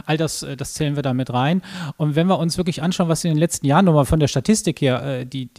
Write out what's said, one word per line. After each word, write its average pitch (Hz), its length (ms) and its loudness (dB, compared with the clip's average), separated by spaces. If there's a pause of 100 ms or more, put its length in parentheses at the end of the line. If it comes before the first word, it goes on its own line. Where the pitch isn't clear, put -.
all 156 100 0
das, 156 240 -4
äh, 139 160 -10
das 127 160 -8
zählen 147 220 -2
wir 143 80 -2
da 135 100 -2
mit 127 180 -2
rein. 143 300 0 (360)
Und 151 180 0
wenn 165 100 4
wir 185 140 2
uns 160 180 -2
wirklich 180 240 -2
anschauen, 175 280 0
was 160 140 0
in 175 60 0
den 156 80 2
letzten 156 300 0
Jahren 156 180 6
nochmal 151 200 4
von 160 140 2
der 147 80 4
Statistik 170 540 0
her, 127 220 2
äh, 131 240 -6
die, 127 320 -10